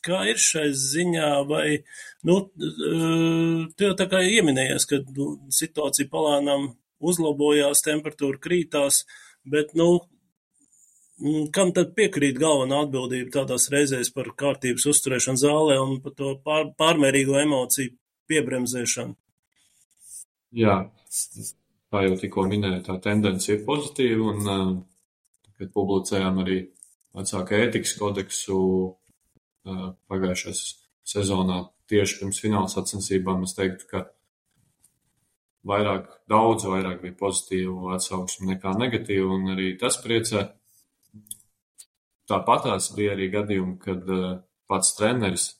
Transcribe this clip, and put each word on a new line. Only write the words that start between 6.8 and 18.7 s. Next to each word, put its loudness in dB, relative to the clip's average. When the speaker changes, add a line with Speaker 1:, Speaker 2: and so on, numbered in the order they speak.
Speaker 1:
uzlabojās, 2
temperatūra -2
krītās, 0
bet, -2
nu, 6
mm, -2
kam 2
tad 2
piekrīt 0
galvenā 2
atbildība -6
tādās 0
reizēs 0
par -8
kārtības 0
uzturēšanu 2
zālē 4
un -2
par -14
to -6
pār-, -2
pārmērīgo 4
emociju 0
piebremzēšanu? -2